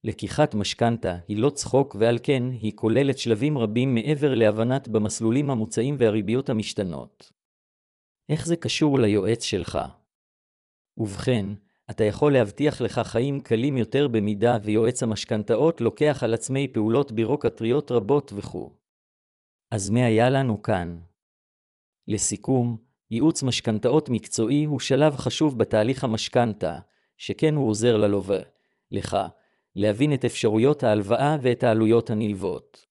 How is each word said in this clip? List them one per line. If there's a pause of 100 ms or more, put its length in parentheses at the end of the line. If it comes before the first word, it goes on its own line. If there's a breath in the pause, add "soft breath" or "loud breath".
לקיחת
משכנתה (100)
היא
לא
צחוק
ועל
כן
היא
כוללת
שלבים
רבים
מעבר
להבנת
במסלולים
המוצעים
והריביות
המשתנות. (960)
איך
זה
קשור
ליועץ
שלך? (1200)
ובכן, (440)
אתה
יכול
להבטיח
לך
חיים
קלים
יותר
במידה
ויועץ
המשכנתאות
לוקח
על
עצמי
פעולות
בירוקרטיות
רבות
וכו'. (960)
אז
מה
היה
לנו
כאן? (1080)
לסיכום, (340)
ייעוץ
משכנתאות
מקצועי
הוא
שלב
חשוב
בתהליך
המשכנתה, (380)
שכן
הוא
עוזר
ללווה, (520)
לך, (580)
להבין
את
אפשרויות
ההלוואה
ואת
העלויות
הנלוות.